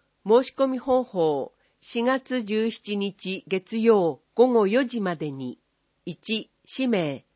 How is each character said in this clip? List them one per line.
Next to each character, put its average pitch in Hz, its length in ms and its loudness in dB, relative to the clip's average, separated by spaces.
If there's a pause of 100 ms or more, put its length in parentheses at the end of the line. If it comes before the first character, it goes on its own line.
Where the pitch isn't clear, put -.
(260)
申 233 200 4
し - 100 -12
込 269 120 0
み 262 120 -6
方 254 240 0
法、 156 480 -2 (300)
四 233 220 -4
月 254 400 -2
十 214 260 -2
七 208 260 -8
日 196 520 -6
月 190 320 -4
曜 202 420 4 (120)
午 247 140 6
後 226 200 4
四 247 180 2
時 233 160 -6
ま 180 160 -2
で 147 140 -6
に。 131 280 -10 (460)
一、 208 440 -6 (140)
氏 - 240 -4
名。 160 380 -2 (100)